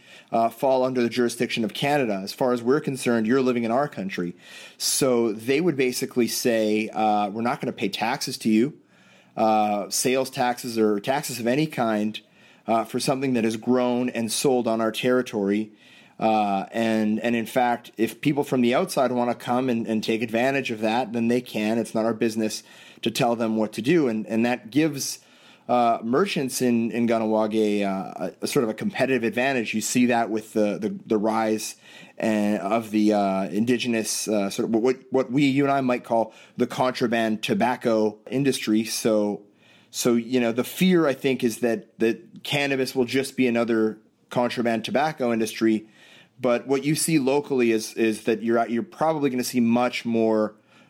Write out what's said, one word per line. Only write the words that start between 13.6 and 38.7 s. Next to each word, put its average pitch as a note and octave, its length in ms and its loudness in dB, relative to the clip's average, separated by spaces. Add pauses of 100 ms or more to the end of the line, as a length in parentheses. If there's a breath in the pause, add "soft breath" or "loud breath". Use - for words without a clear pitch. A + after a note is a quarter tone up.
and A2+ 200 -4
sold B2 380 0
on A2+ 140 0
our A2 100 0
territory." A2 800 0 (480 loud breath)
Uh, G#2+ 520 0
and, A2 500 0
and A#2+ 140 0
in A2+ 120 -4
fact, A#2+ 500 0
if A2 240 -2
people C#3+ 220 0
from C3 180 0
the A#2+ 140 4
outside D3 360 0
wanna A#2+ 220 0
come B2+ 360 -2
and, A2+ 180 -2
and A2 160 -2
take A2+ 180 0
advantage B2 480 0
of A2 100 -6
that, A2+ 340 -2
then A#2 160 0
they B2 120 2
can. A2 380 -2
It's A2 160 -4
not A2 100 0
our A2+ 80 0
business A2 480 -2 (400 loud breath)
to A#2 80 0
tell A#2+ 260 0
them A2+ 220 -2
what G#2+ 160 -2
to - 80 -8
do. D3 260 2
And, A2 200 -4
and A2+ 180 0
that A#2+ 240 -2
gives, C#3 480 -2 (500 soft breath)
uh, A#2+ 360 2
merchants C3+ 580 0
in, A#2 300 2
in A#2 160 0
Kahnawake, A2 760 2
uh, F#2+ 460 -4
a, - 60 -8 (100)
a - 20 -4
sort - 160 0
of A2 80 0
a G#2 60 -4
competitive B2 480 -2
advantage. A#2+ 500 -2
You G#2+ 80 -2
see B2 260 2
that A#2 220 2
with A2 240 -6
the, G#2 240 2
the, G2 180 -4 (120)
the A2 100 2
rise, A2 580 0 (460 loud breath)
uh, G#2+ 400 2
of G#2+ 300 -2
the, G#2+ 220 4
uh, G2 320 2
indigenous, A2+ 840 -2
uh, G2+ 240 0
sort - 180 -4
of A2+ 60 0
what, B2+ 220 2 (120)
what B2+ 220 0
we, C#3+ 140 2
you C#3 180 2
and C#3 100 2
I C#3 80 0
might B2 220 -2
call A2+ 320 0 (200 loud breath)
the A#2+ 120 0
contraband A#2 720 0
tobacco A2+ 800 0 (100)
industry. B2+ 540 0